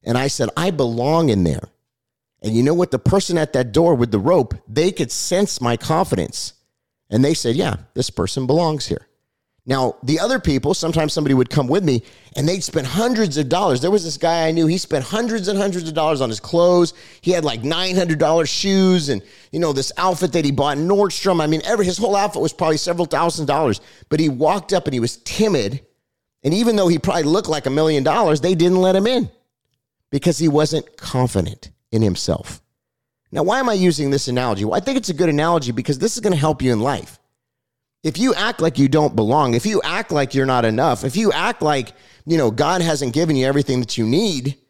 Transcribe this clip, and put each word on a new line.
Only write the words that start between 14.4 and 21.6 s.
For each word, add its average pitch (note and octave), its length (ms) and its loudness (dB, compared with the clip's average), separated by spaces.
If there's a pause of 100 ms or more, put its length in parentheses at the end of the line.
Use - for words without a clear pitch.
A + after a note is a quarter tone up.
I D#3+ 40 0
knew, E3 140 2
he F3 140 0
spent C#3+ 260 -4
hundreds A3 420 -2
and G3+ 120 -2
hundreds F3+ 280 -2
of D#3+ 60 -8
dollars D#3 280 0
on B2 80 0
his A2 100 -6
clothes. F3 560 2 (260)
He - 80 -2
had, E3+ 160 0
like, A2+ 180 -4
nine F3 320 -2
hundred F3 220 0
dollar D#3+ 300 2
shoes F#3 640 2
and, G2+ 120 -2 (300)
you D#3 80 -6
know, E3 120 0
this C3+ 260 -2
outfit F3+ 340 0
that E3 120 0
he C#3+ 80 2
bought C#3+ 260 0
in D#3 100 -2
Nordstrom. G3 520 2
I D#3 60 0
mean, D#3 200 0